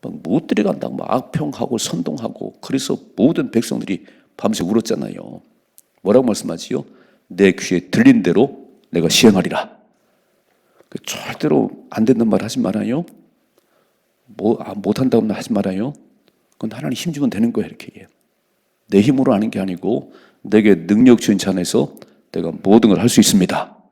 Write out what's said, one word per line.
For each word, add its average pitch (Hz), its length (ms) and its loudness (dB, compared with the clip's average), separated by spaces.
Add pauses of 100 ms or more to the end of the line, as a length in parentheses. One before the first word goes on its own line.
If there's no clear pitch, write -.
막 - 100 -12 (100)
못 98 240 -2
들어간다고 - 500 -2
막 - 140 -10
악평하고 127 680 -6
선동하고. - 800 -8
그래서 135 380 -6 (180)
모든 165 340 0
백성들이 - 540 -4 (320)
밤새 107 280 -2
울었잖아요. 85 760 -4 (600)
뭐라고 120 240 4
말씀하지요? 82 580 -6 (440)
"내 95 240 4
귀에 - 360 -4
들린 117 340 6
대로 87 460 0 (220)
내가 82 180 0
시행하리라." - 680 2 (1160)
그 - 160 -14
절대로 - 840 -4
안 110 160 0
된다는 113 240 2
말 113 140 0
하지 113 180 -8
말아요. 110 460 -4 (1200)
뭐, 104 340 -2
아, - 140 -12
못 101 260 -2
한다는 120 280 2
말 101 100 -4
하지 - 160 -6
말아요. 101 400 -4 (640)
그건 113 140 -8
하나님 127 220 -8
힘 165 200 -8
주면 139 160 -2
되는 113 200 0
거예요, 107 180 -4
이렇게. - 380 -20 (840)
내 101 120 4
힘으로 131 320 2
하는 110 180 0
게 101 80 -6
아니고 95 540 -6 (340)
"내게 101 400 4
능력 113 360 6
주신 104 160 2
자 95 140 -2
안에서 95 440 -2 (360)
내가 82 200 -6 (100)
모든 110 280 6
걸 90 100 4
할 113 80 2
수 120 100 2
있습니다. 95 600 2 (140)